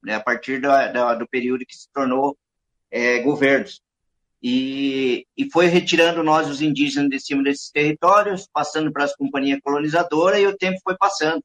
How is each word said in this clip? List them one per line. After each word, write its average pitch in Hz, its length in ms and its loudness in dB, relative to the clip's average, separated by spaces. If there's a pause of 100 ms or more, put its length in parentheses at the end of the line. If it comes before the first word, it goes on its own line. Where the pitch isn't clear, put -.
né, 107 120 -6
a 107 60 -4
partir 123 400 -4
da, 139 260 2
da, 120 280 0
do 113 140 -8
período 123 380 -4
que - 80 -20
se - 180 -20
tornou, 135 440 -2 (540)
é, 120 280 0
governos. 139 640 0 (600)
E, 131 840 -2 (100)
e 139 140 -4
foi 175 160 4
retirando 170 560 2
nós, 156 260 2
os 143 140 -6
indígenas, 143 480 0
de 135 100 -6
cima 139 220 -2
desses 139 280 -2
territórios, 185 800 2
passando 156 400 -2
pras 143 240 -2
companhias 139 480 -2
colonizadoras, 160 760 0
e 196 60 4
o 196 100 0
tempo 185 260 -4
foi - 140 -4
passando. 196 480 0